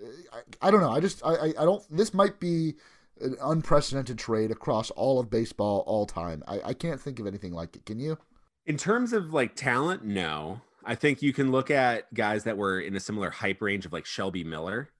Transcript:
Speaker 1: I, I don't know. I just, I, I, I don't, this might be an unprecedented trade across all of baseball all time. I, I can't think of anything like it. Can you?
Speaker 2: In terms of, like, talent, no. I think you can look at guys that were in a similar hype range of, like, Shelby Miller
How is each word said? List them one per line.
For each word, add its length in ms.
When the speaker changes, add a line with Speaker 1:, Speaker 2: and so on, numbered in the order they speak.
Speaker 1:
I, 360
I 40
don't 100
know. 100
I 80
just, 260
I, 80
I, 140
I 180
don't, 240
this 240
might 260
be 360
an 200
unprecedented 800
trade 320
across 400
all 280
of 120
baseball 560
all 180
time. 420
I, 180
I 80
can't 280
think 180
of 60
anything 280
like 220
it. 100
Can 140
you? 200
Speaker 2:
In 120
terms 360
of, 200
like, 220
talent, 480
no. 580
I 120
think 260
you 120
can 180
look 180
at 440
guys 320
that 120
were 220
in 160
a 40
similar 300
hype 320
range 240
of, 80
like, 120
Shelby 380
Miller 460